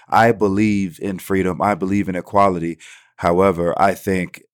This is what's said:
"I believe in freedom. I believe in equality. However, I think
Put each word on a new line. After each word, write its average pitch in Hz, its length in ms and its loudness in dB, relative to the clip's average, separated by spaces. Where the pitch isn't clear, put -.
"I 117 220 4
believe 101 680 0
in 95 180 -6
freedom. 92 420 -2
I 101 140 2
believe 95 340 -2
in 90 60 -6
equality. 87 640 0
However, 87 600 2
I 98 180 2
think 90 600 -6